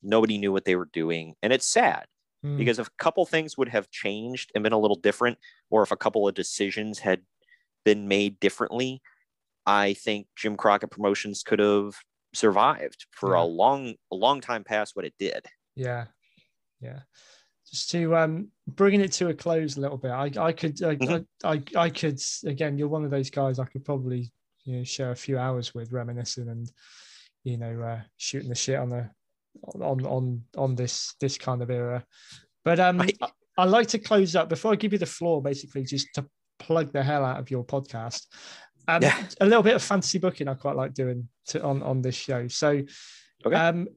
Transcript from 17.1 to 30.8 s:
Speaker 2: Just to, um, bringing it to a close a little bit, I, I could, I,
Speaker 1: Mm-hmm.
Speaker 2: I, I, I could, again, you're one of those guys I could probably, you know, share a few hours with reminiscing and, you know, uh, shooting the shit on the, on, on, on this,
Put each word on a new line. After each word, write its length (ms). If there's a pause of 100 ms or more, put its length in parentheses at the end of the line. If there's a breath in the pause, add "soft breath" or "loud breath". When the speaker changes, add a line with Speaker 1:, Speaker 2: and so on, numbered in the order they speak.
Speaker 2:
Just 260
to, 240
um, 360 (160)
bringing 340
it 120
to 140
a 80
close 420
a 40
little 160
bit, 120
I, 300
I 140
could, 280
I, 140
Speaker 1:
Mm-hmm. 500
Speaker 2:
I, 180 (120)
I, 80
I 80
could, 280 (260)
again, 340
you're 80
one 180
of 60
those 180
guys 300
I 60
could 200
probably, 460 (320)
you 140
know, 60
share 280
a 40
few 220
hours 380
with 160
reminiscing 580
and, 220 (720 loud breath)
you 140
know, 260
uh, 180 (160)
shooting 320
the 60
shit 240
on 100
the, 220 (720)
on, 240
on, 380 (140)
on 180
this, 440